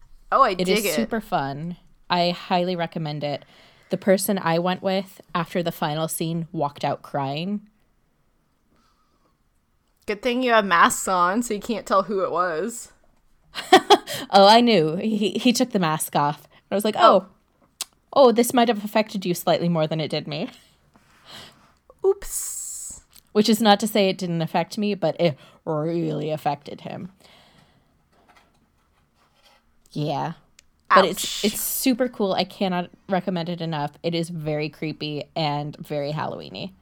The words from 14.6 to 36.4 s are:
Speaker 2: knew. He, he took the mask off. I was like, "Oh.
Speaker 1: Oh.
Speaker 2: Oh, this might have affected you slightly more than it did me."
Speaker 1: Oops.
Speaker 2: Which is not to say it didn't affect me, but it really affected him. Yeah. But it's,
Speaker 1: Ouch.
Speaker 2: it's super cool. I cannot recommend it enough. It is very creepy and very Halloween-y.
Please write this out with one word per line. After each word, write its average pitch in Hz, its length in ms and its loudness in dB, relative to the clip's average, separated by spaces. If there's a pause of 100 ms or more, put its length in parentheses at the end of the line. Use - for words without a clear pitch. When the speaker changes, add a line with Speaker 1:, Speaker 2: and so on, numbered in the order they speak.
Speaker 2:
knew. 170 340 4
He, 208 360 -2
he 240 220 2
took 247 180 -2
the 202 80 0
mask 156 360 -2
off. 147 320 0 (240)
I 202 40 -2
was 202 100 -2
like, - 120 -2
"Oh. 185 300 6
Speaker 1:
Oh. - 20 -20 (840)
Speaker 2:
Oh, 254 160 8
this 240 220 0
might 233 140 4
have 208 160 -2
affected 214 420 -4
you 175 80 -2
slightly 175 340 0
more 160 200 0
than 156 120 -4
it 151 100 -4
did 151 180 -6
me." 156 220 -8 (1600)
Speaker 1:
Oops. - 960 -6 (300)
Speaker 2:
Which 214 180 2
is 220 120 2
not 202 180 6
to 226 80 -2
say 202 220 2
it 190 80 -4
didn't 170 240 -4
affect 165 360 -4
me, 208 160 -2
but 170 260 -2
it 160 180 0 (280)
really 156 640 -4
affected - 520 -6
him. - 300 -12 (2750)
Yeah. 147 420 -6 (640)
But 190 100 10
it's, - 180 -4 (220)
Speaker 1:
Ouch. 214 80 2
Speaker 2:
it's - 80 -8
super 254 460 -2
cool. 202 260 -2
I 180 100 0
cannot 180 460 -4 (200)
recommend 180 400 -2
it 170 120 -8
enough. 151 300 -4 (120)
It 170 120 -2
is 165 140 -2
very 156 400 -4
creepy 151 560 -8 (100)
and 147 420 -4
very 147 340 -6
Halloween-y. 131 600 -8 (100)